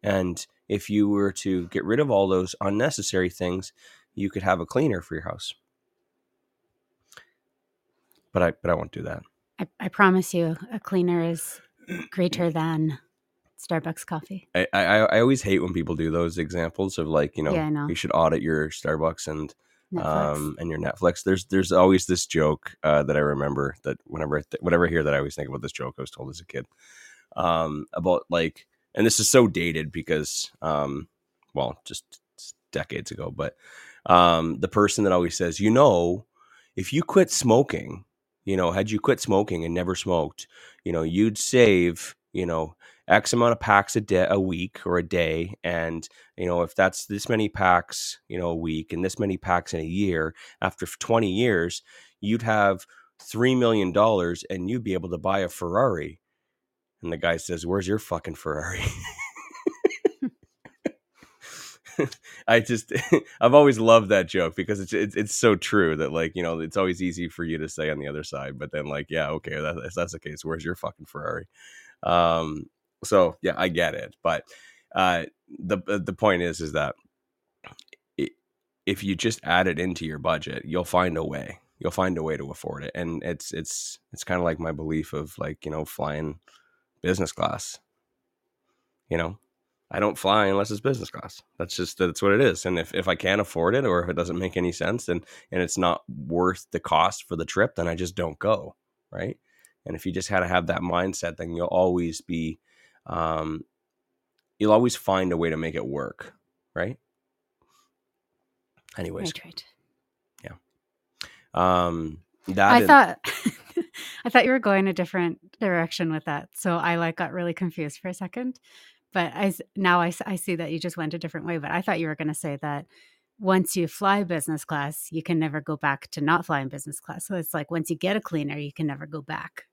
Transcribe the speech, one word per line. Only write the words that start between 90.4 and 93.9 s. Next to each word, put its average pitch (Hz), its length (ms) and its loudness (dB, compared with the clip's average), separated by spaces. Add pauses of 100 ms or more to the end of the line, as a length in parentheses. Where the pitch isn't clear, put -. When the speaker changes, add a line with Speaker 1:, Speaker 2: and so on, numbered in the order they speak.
Speaker 1:
unless 98 260 0
it's 104 80 -6
business 127 300 -2
class. - 320 -18 (160)
That's 87 180 -6
just, - 220 -6
that's 90 220 0
what 98 120 4
it 107 80 4
is. 104 260 2
And 90 100 0
if, 82 160 -4
if 95 140 -2
I 92 80 2
can't 95 260 0
afford 95 360 0
it 139 80 0
or 90 180 2